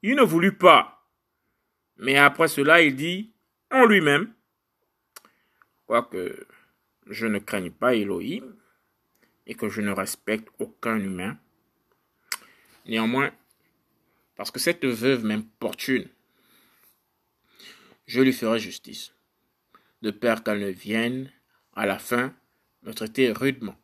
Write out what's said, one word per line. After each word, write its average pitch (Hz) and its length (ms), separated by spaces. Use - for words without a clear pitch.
il 247 140
ne 277 80
voulut 175 340
pas. 160 500
Mais 139 220
après 143 300
cela, 151 340
il 143 140
dit 175 380
en 254 140
lui-même, « 185 480
Quoique - 600
je 110 200
ne 104 140
craigne 92 320
pas 123 240
Elohim 104 600
et 110 100
que 110 140
je 101 100
ne 104 120
respecte 101 580
aucun 113 400
humain, 95 400
néanmoins, 113 460
parce - 160
que - 80
cette 170 260
veuve 123 380
m'importune, 107 880
je 120 160
lui 131 120
ferai 113 260
justice, - 540
de 110 100
peur 110 320
qu'elle 107 160
ne 101 100
vienne 117 640
à - 100
la 98 120
fin 123 380
me 110 100
traiter 113 380
rudement. » 120 520